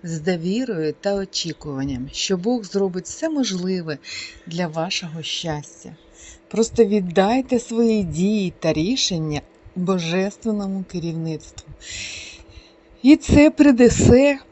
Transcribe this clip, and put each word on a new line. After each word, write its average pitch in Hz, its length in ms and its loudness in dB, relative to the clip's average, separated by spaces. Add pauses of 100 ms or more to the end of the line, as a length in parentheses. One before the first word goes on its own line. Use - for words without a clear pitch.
з 165 160 -8
довірою 175 800 -2
та 202 140 -2
очікуванням, 143 960 -6
що - 260 -2
Бог 226 260 -2
зробить 185 420 -4
все - 240 -6
можливе 185 680 -2 (500)
для 170 200 -4
вашого 165 540 -6
щастя. - 760 -8 (520)
Просто 226 380 2
віддайте 208 760 0
свої 226 440 0
дії 185 560 -2
та 160 140 0
рішення 160 680 -2 (340)
божественному 190 1160 -2
керівництву. 165 760 -8 (1300)
І 277 140 8
це 302 340 6
принесе 269 920 6 (120)